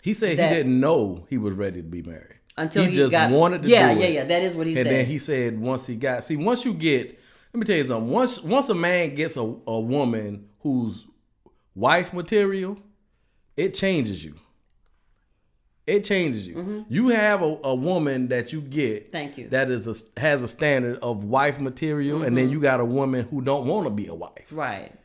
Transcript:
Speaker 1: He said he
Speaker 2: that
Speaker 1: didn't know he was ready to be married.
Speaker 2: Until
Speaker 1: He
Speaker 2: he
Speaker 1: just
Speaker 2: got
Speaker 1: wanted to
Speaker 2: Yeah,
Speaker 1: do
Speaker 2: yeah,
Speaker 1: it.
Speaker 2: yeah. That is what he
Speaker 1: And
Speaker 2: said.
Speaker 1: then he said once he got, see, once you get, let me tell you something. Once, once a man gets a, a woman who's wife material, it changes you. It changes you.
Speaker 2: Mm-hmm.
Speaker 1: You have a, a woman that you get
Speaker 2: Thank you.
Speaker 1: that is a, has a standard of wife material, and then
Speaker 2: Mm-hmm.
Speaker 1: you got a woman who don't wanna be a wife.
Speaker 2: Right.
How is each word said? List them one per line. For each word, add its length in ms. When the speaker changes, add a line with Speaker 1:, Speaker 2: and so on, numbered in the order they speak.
Speaker 1:
He 120
said 160
he 60
Speaker 2:
that 140
Speaker 1:
didn't 300
know 480
he 100
was 180
ready 260
to 60
be 140
married. 320
Speaker 2:
Until 260
Speaker 1:
He 80
Speaker 2:
he 40
Speaker 1:
just 160
Speaker 2:
got 180
Speaker 1:
wanted 340
to 40
Speaker 2:
Yeah, 240
Speaker 1:
do 80
Speaker 2:
yeah, 60
Speaker 1:
it. 80
Speaker 2:
yeah. 100
That 180
is 140
what 100
he 100
Speaker 1:
And 100
Speaker 2:
said. 80
Speaker 1:
then 120
he 120
said 420
once 260
he 100
got, 280
see, 120
once 280
you 80
get, 460
let 80
me 60
tell 100
you 80
something. 260
Once, 320
once 280
a 40
man 400
gets 220
a, 180
a 120
woman 720
who's 440
wife 400
material, 640
it 160
changes 500
you. 120
It 180
changes 420
you. 100
Speaker 2:
Mm-hmm. 320
Speaker 1:
You 220
have 320
a, 200
a 120
woman 540
that 240
you 80
get 520
Speaker 2:
Thank 260
you. 120
Speaker 1:
that 200
is 160
a, 340
has 220
a 60
standard 520
of 240
wife 360
material, 600
and 140
then 100
Speaker 2:
Mm-hmm. 80
Speaker 1:
you 60
got 200
a 40
woman 440
who 120
don't 260
wanna 240
be 180
a 60
wife. 360
Speaker 2:
Right. 420